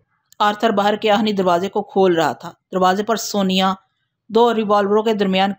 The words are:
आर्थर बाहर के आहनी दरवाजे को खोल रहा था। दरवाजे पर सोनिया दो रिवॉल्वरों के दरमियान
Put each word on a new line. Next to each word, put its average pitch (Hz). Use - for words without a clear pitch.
आर्थर 214
बाहर 202
के 214
आहनी 214
दरवाजे 180
को 202
खोल 190
रहा 165
था। -
दरवाजे 185
पर 220
सोनिया 190
दो 233
रिवॉल्वरों 208
के 226
दरमियान 196